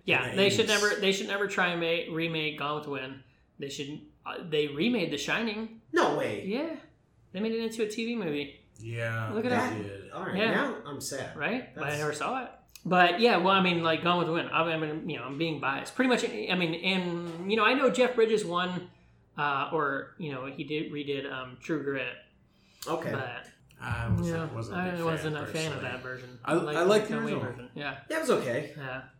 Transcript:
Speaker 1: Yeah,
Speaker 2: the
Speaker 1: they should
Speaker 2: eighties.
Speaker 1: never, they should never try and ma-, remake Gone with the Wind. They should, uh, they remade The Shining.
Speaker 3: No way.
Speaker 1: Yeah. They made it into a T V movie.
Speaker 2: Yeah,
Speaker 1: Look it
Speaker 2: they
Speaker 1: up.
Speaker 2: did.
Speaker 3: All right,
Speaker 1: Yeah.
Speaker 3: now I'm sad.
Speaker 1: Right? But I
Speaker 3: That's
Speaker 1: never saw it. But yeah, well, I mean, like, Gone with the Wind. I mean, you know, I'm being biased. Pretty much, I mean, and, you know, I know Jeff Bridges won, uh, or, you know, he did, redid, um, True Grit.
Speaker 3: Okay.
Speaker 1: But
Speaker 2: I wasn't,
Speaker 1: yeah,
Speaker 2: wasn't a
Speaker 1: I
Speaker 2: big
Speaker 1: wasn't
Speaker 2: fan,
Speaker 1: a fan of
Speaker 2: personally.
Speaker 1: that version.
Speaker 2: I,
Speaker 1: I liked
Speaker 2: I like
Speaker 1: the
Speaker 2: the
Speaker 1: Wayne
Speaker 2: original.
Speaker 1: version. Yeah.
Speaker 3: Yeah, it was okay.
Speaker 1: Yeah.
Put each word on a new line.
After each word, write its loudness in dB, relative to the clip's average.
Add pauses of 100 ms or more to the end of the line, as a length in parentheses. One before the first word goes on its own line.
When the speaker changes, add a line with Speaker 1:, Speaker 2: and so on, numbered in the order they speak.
Speaker 1:
Yeah, 2
Speaker 2:
the -4
Speaker 1:
they 6
should 4
Speaker 2:
eighties. 4
Speaker 1:
never, 2
they 4
should -2
never 0
try 2
and 0
ma-, 0
remake -2
Gone -2
with -6
the -8
Wind. -8 (380)
They -8
should, -8 (240)
uh, -8 (120)
they 2
remade 2
The -4
Shining. -2 (120)
Speaker 3:
No 4
way. -2
Speaker 1:
Yeah. -2 (560)
They -6
made 0
it -2
into -2
a 0
T -4
V -2
movie. -4 (200)
Speaker 2:
Yeah, -4
Speaker 1:
Look -2
it 0
Speaker 2:
they 2
Speaker 1:
up. 0
Speaker 2:
did. -10
Speaker 3:
All -8
right, -4
Speaker 1:
Yeah. 2
Speaker 3:
now 0 (100)
I'm -10
sad. -8
Speaker 1:
Right? -4
But -8
I -2
Speaker 3:
That's -2
Speaker 1:
never 0
saw -4
it. -12 (360)
But 6
yeah, 8
well, 4
I 8
mean, 4
like, 4
Gone 4
with 2
the 0
Wind. 0
I 2
mean, -4
you -2
know, -6
I'm -6
being -2
biased. -2
Pretty 4
much, 4
I -2
mean, 2
and, -2
you 4
know, 4
I 6
know 4
Jeff 4
Bridges 4
won, -2 (480)
uh, 0
or, 0
you -6
know, -8
he -8
did, -4
redid, -4
um, -10
True -2
Grit. -2 (800)
Speaker 3:
Okay. -4
Speaker 1:
But -6 (340)
Speaker 2:
I -4
wasn't, 2
Speaker 1:
yeah, -2
Speaker 2:
wasn't -6
a -2
Speaker 1:
I -2
Speaker 2:
big -4
Speaker 1:
wasn't 0
Speaker 2:
fan, -6
Speaker 1:
a -8
fan -2
of -4
Speaker 2:
personally. -6
Speaker 1:
that -8
version. -12
Speaker 2:
I, 2
Speaker 1:
I 4
liked 2
Speaker 2:
I 4
like 6
Speaker 1:
the -2
Speaker 2:
the 0
Speaker 1:
Wayne -2
Speaker 2:
original. -2 (120)
Speaker 1:
version. -12
Yeah. -6 (120)
Speaker 3:
Yeah, -2
it -2
was 0
okay. 0
Speaker 1:
Yeah. -8 (200)